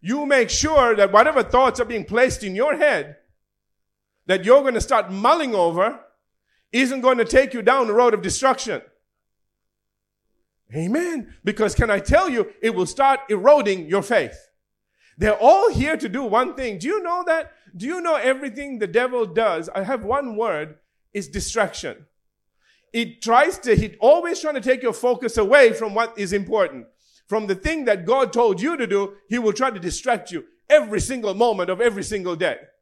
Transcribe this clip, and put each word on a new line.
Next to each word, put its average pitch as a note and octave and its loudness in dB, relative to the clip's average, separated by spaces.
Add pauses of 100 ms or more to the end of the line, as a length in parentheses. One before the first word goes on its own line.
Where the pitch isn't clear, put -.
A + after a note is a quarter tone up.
You C4 -4
make C4+ 2
sure A#3 2
that G3+ 4
whatever B3+ 4
thoughts B3 2
are A#3+ 0
being A3 -8
placed A#3+ 0
in F#3+ -8
your C4+ 0
head G3 0 (1080)
that F#3 -2
you're B3+ 8
gonna B3 -2
start G#3+ 0
mulling B3 0
over F3+ 0 (720)
isn't C4 0
gonna A#3+ 2
take C4 4
you A#3 -8
down B3+ 4
the G#3+ -4
road A#3 4
of F#3+ -4
destruction. A3+ -2 (1900)
Amen. B3+ -6 (100)
Because G#3 -2
can A3+ 0
I G3+ 0
tell D#4 2
you, A#3 -4 (100)
it A3 0
will F#3 -2
start C4+ 2
eroding G3+ 2
your F#3 0
faith. E3+ -4 (680)
They're G#3 0
all F#4+ 6
here D4 -2
to A#3+ -6
do A#3 -6
one B3 -2
thing. A#3+ -8
Do E3+ -8
you G4+ -4
know F4 -6
that? D#4+ -2 (240)
Do F3+ -12
you F4+ -8
know E4+ -2
everything C4 -4
the G#3 -4
devil A#3+ -2
does? F3 -2
I F#3+ -6
have A3 -6
one A#3+ -4
word, D#3 -6 (360)
is F#3+ -10
distraction. F3+ -6 (840)
It A#3 -6
tries C4 2
to, A#3 2
he's G#3 -2
always E4 4
trying D4+ -4
to C4 -6
take B3+ -2
your A#3 -2
focus A#3+ -2
away A3+ 6
from A3 -8
what A3+ -4
is F#3+ -6
important. F#3+ -2 (420)
From G3+ -4
the F#3+ -2
thing D4+ -6
that G3 -2
God B3 0
told A3 0
you D#4+ -2
to B3 -4
do, G3 -4 (140)
he A#3 -4
will A3 0
try B3+ 0
to G#3 -12
distract F#3 -4
you D#3+ -10 (240)
every A3+ 4
single A3+ -6
moment G3+ 0
of F#3 -4
every A3 0
single F3+ -6
day. D#3+ -4 (260)